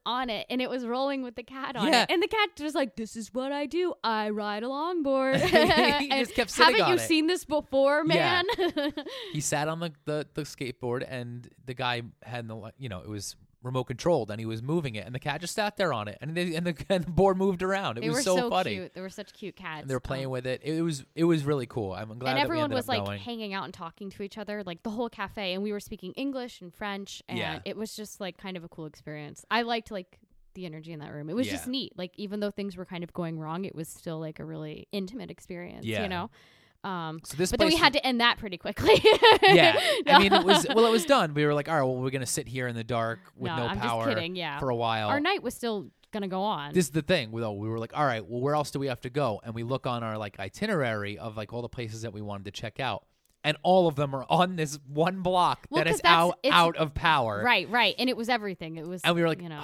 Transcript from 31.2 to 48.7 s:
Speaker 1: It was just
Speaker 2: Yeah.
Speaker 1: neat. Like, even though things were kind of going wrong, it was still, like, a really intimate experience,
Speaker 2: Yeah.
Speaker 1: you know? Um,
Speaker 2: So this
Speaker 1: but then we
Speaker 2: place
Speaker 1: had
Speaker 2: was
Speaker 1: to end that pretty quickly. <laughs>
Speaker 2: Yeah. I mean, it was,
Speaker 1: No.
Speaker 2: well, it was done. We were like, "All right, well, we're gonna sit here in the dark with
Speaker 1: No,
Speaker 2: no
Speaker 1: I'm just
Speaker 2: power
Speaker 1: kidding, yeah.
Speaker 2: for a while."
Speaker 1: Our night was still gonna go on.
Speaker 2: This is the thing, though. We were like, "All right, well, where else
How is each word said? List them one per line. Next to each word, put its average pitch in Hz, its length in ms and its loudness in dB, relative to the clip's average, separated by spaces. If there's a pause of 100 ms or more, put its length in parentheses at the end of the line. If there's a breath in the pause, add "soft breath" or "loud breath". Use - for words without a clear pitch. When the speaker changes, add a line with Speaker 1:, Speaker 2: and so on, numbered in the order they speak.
Speaker 1:
It 175 60 -4
was 254 120 0
just - 180 -6
Speaker 2:
Yeah. 247 60 -6
Speaker 1:
neat. 262 240 -4
Like, 180 200 -8
even 208 240 -8
though 208 100 -2
things 196 260 -8
were 185 80 -10
kind 175 200 -10
of 165 100 -12
going 165 240 -6
wrong, 160 260 -6
it - 100 -10
was 160 140 -8
still, 160 300 -10
like, 160 220 -10
a - 40 -12
really 156 480 -12
intimate 196 380 -8
experience, - 560 -14
Speaker 2:
Yeah. 214 160 -2
Speaker 1:
you 202 60 -2
know? 180 220 -6 (520 soft breath)
Um, 165 420 -8
Speaker 2:
So - 120 -14
this 180 140 0
Speaker 1:
but 254 100 0
then 320 80 6
we 320 40 4
Speaker 2:
place 320 100 2
Speaker 1:
had 294 100 8
Speaker 2:
was 277 80 2
Speaker 1:
to - 60 0
end 240 160 2
that 240 160 4
pretty 190 180 -10
quickly. 294 380 4
<laughs> 440 480 8
Speaker 2:
Yeah. 370 360 10 (280)
I 285 120 10
mean, - 140 6
it 359 120 6
was, 320 220 6
Speaker 1:
No. 269 100 0
Speaker 2:
well, 226 100 8
it 226 40 6
was 226 140 4
done. 220 300 4
We 147 100 2
were 147 80 4
like, 147 160 0
"All 160 60 0
right, 147 80 4
well, 131 140 0
we're 127 140 0
gonna 135 140 2
sit 117 240 -4
here 127 200 -4
in 120 60 -4
the 113 100 -4
dark 113 340 0 (180)
with 127 140 -6
Speaker 1:
No, - 60 -4
Speaker 2:
no 120 80 -2
Speaker 1:
I'm 117 120 -2
just - 100 -2
Speaker 2:
power 117 220 0
Speaker 1:
kidding, - 260 -2
yeah. 156 240 -6
Speaker 2:
for 139 120 -2
a 120 60 0
while." 113 340 0
Speaker 1:
Our 277 100 2
night 370 220 0
was 240 120 -6
still 214 340 -6 (220)
gonna 208 180 -6
go 185 120 -4
on. 156 320 -4
Speaker 2:
This 175 140 4
is - 60 -8
the 156 100 0
thing, 135 300 0
though. 113 200 -2
We 104 160 -6
were 113 100 -4
like, 113 160 -6
"All 147 120 2
right, 110 200 0
well, 120 140 -6
where 143 140 0
else 147 160 0